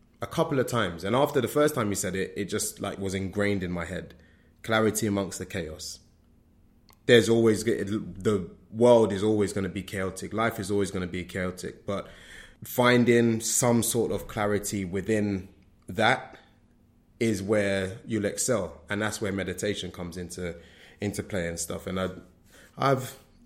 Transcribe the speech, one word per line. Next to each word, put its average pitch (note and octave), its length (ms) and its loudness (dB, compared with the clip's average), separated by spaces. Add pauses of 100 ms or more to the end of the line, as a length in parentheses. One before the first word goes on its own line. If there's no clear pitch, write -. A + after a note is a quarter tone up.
(220)
a - 40 -6
couple D#3+ 320 -2
of A#2+ 80 2
times. F2+ 380 -2
And G#2 100 0
after C#3+ 280 2
the A2+ 60 -2
first D3+ 260 2
time G#2+ 160 0
he G2 40 0
said F2+ 220 -4
it, F#2+ 200 -4
it G2+ 100 -4
just, G2 340 -6
like, G2 180 -6
was F#2+ 160 -4
ingrained G2 480 0
in F2 80 -4
my E2+ 140 -4
head. E2 300 -10 (480)
Clarity A2 440 2
amongst G2 320 -2
the F#2+ 60 -8
chaos. D#2+ 540 -10 (1080)
There's A#2 240 8
always, A2+ 360 4
the F#2+ 840 -2 (240)
world A2+ 400 8
is F#2+ 100 -2
always G#2 300 2
gonna F#2+ 160 -2
be F2+ 140 -6
chaotic. F#2+ 500 -6
Life A2 260 -2
is F#2+ 120 -6
always G2+ 200 2
gonna F2+ 160 -4
be F2 160 -6
chaotic, - 640 -8
but G2 240 -6 (560)
finding A#2 760 4
some A#2+ 420 2
sort G#2+ 280 0
of G2 160 -4
clarity G#2 600 -2
within G2 600 -2 (380)
that A2 520 0 (800)
is A2 220 0
where G2 640 0
you'll A2 180 -2
excel. G2+ 640 -2
And G#2 140 -2
that's G#2 180 -4
where G2 120 -2
meditation F#2 580 -4
comes F2 260 -10
into, F2 400 -8 (420)
into G2+ 240 -4
play F2+ 240 -4
and E2+ 140 -6
stuff. - 260 -8
And F#2 140 -4
I, F#2 80 -2 (680)
I've, B2+ 400 0 (280)